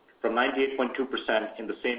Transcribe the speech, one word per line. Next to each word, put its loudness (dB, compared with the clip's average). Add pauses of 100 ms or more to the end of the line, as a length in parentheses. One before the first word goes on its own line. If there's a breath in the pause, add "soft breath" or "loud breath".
(200)
from 0
ninety-eight 2
point 2
two 0
percent 0
in -8
the -6
same -2